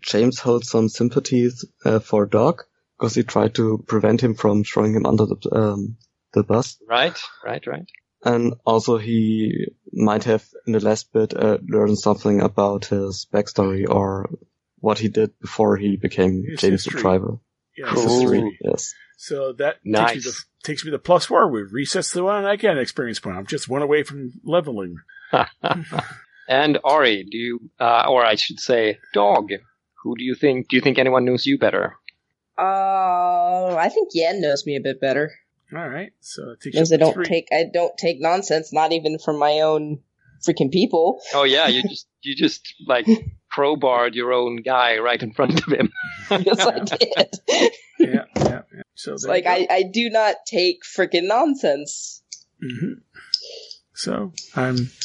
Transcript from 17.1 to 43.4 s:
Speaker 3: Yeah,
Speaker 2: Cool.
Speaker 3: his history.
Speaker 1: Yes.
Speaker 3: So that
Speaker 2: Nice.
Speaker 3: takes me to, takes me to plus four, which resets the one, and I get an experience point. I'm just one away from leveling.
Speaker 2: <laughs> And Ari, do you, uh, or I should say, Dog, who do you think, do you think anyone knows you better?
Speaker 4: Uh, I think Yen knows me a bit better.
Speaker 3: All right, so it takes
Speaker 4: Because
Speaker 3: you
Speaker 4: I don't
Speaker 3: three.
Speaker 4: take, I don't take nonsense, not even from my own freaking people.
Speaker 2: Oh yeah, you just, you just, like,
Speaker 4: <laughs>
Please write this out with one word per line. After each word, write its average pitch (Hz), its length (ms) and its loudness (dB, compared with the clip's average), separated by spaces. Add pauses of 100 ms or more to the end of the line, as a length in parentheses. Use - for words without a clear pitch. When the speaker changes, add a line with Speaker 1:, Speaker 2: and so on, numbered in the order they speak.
Speaker 3:
Yeah, 135 120 -12
Speaker 2:
Cool. - 160 0
Speaker 3:
his 113 80 4 (100)
history. 123 420 0
Speaker 1:
Yes. - 300 -4 (240)
Speaker 3:
So 139 360 -6
that 139 300 -4
Speaker 2:
Nice. 107 300 2
Speaker 3:
takes 123 120 -8
me 123 60 -8
to, - 60 -12 (260)
takes 151 220 -8
me 156 60 -8
to 147 80 -4
plus 170 260 2
four, 226 240 4
which 104 220 -4
resets 143 420 -4
the 180 100 -2
one, 202 140 0
and 196 100 -2
I 202 100 0
get 202 160 2
an 147 80 0
experience 120 380 -6
point. 92 180 -10
I'm 98 100 -12
just - 220 -8
one 139 120 -2
away 147 220 2
from 135 300 -12 (100)
leveling. 123 540 -4 (340)
Speaker 2:
<laughs> 127 100 2 (1040)
And 143 360 2
Ari, 127 480 2
do 113 60 -8
you, 120 320 -8 (100)
uh, 117 300 4
or 127 160 4
I 110 100 4
should - 240 -4
say, 113 380 0 (160)
Dog, 104 380 2 (520)
who 120 140 -6
do 120 60 -10
you 127 120 -4
think, 127 320 0
do - 80 -2
you 127 60 4
think 131 180 2
anyone 127 240 4
knows 123 220 0
you 139 120 2
better? 95 380 0 (600)
Speaker 4:
Uh, 185 1160 0
I 170 180 0
think 427 200 0
Yen 165 280 0
knows 143 240 0
me 147 100 -4
a 131 60 -6
bit 135 180 -6
better. 139 320 0 (420)
Speaker 3:
All 160 140 -10
right, 151 320 -12
so - 300 -16
it 117 100 -20
takes - 160 -8
Speaker 4:
Because 160 160 4
Speaker 3:
you 160 60 6
Speaker 4:
I - 20 6
don't 156 140 6
Speaker 3:
three. 180 120 -2
Speaker 4:
take, 165 280 -2
I 165 180 2
don't 170 260 0
take 170 220 -2
nonsense, 160 540 -2
not 156 180 2
even 156 280 -2
from 151 200 -4
my 151 220 2
own 151 380 0 (460)
freaking 160 260 0
people. 175 500 2 (120)
Speaker 2:
Oh 143 120 2
yeah, 139 240 4
you 123 140 2
just, - 240 -8 (140)
you 139 140 -10
just, - 380 -2 (120)
like, 123 200 2 (240)
Speaker 4:
<laughs> - 260 -16